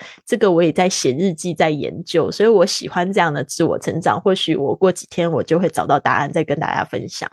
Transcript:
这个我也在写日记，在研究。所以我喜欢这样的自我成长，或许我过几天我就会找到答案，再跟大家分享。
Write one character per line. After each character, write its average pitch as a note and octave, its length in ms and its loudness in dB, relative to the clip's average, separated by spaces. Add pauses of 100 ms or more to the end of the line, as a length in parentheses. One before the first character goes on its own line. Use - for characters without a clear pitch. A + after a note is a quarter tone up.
(260)
这 - 120 -2
个 G#3 120 4
我 E3+ 140 4
也 E3 80 4
在 F3+ 160 2
写 D3 240 0
日 E3+ 220 0
记， E3+ 200 -6
在 D#3+ 160 2
研 C#3+ 360 -4
究。 - 260 0
所 - 140 0
以 - 20 6
我 G3+ 180 6
喜 - 220 -4
欢 F3+ 240 -2
这 G3+ 80 0
样 E3+ 140 2
的 C#3+ 100 -4
自 - 220 -2
我 G2 120 0
成 - 220 -6
长， A2 220 0
或 F#3+ 120 2
许 E3 220 0
我 C#3 180 0
过 F#3 160 2
几 - 200 -4
天 E3+ 200 -2
我 C3 140 0
就 D#3+ 160 0
会 F#3 80 2
找 - 180 -4
到 C#3+ 140 2
答 - 140 2
案， D3 180 -2
再 E3 100 0
跟 D3 160 -2
大 D#3 160 -2
家 - 120 -2
分 - 240 -8
享。 - 240 -10